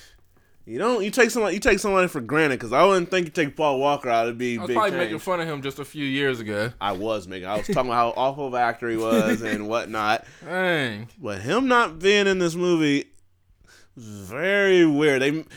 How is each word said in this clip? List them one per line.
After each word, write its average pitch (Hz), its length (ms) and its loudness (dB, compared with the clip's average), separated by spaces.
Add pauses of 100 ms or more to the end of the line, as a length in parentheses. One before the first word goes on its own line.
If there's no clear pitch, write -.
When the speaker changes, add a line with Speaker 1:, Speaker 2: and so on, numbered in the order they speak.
(640)
Speaker 1:
you 113 140 -10
don't, 220 260 0
you 214 60 -4
take 233 200 4
somebody, 214 240 -2
you 208 60 -4
take 214 180 2
somebody 185 300 2
for 151 120 -8
granted, 127 400 0
'cause 113 120 -10
I 147 120 6
wouldn't 185 260 4
think 185 160 0
you 151 60 -12
take 147 240 -2
Paul 143 220 0
Walker 143 300 0
out, 113 180 2
it'd 120 120 -6
be 120 200 -2
Speaker 2:
I 107 40 -8
was - 60 -4
Speaker 1:
big 123 80 0
Speaker 2:
probably 214 160 2
Speaker 1:
change. - 120 -4
Speaker 2:
making 160 160 -6
fun 180 200 -4
of 165 80 -6
him 143 140 -8
just 135 160 -8
a 139 60 -10
few 147 200 -8
years 135 360 0
ago. 107 400 -4
Speaker 1:
I 101 120 -2
was 101 360 -4
making, 92 200 -12
I 104 100 -2
was 101 80 -6
talking 127 240 0
about 117 40 -2
how 120 220 4
awful 139 320 -2
of 123 60 -6
an 120 60 -2
actor 117 280 -2
he 113 80 -2
was 110 460 0
Speaker 2:
<laughs> - 0 -
Speaker 1:
and 107 260 -6
whatnot. 110 560 -2 (200)
Speaker 2:
Dang. 147 640 -4 (120)
Speaker 1:
But 104 220 -8
him 220 260 0
not 226 300 2
being 202 280 4
in 190 120 2
this 170 160 0
movie 165 520 0 (880)
was 120 80 -20
very 170 840 2
weird. 143 360 4
They, 151 220 0 (120)